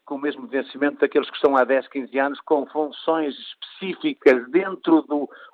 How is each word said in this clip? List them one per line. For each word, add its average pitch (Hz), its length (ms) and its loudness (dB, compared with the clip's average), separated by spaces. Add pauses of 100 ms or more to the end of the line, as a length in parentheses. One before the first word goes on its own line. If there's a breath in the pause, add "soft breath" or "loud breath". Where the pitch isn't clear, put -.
com 147 100 -10
o 135 60 -10
mesmo 135 260 -6
vencimento 135 520 -4
daqueles 139 300 2
que - 60 -14
estão 139 200 2
há 127 100 6
dez, 131 220 2
quinze 123 300 -8
anos, 139 240 -2
com 139 260 0
funções 151 680 -4
específicas 135 1120 -2
dentro 175 500 2
do, 143 280 -4 (240 loud breath)